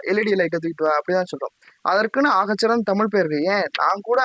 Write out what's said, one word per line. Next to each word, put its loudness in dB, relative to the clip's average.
எல் 0
இ 0
டி 0
லைட்டை 0
தூக்கிட்டு -4
வா, 2
அப்படிதான் -2
சொல்றோம். -8
அதற்குன்னு 2
ஆகச்சிறந்த 0
தமிழ் 0
பேர் 2
இருக்கு. 0
ஏன், 0
நான் 0
கூட 2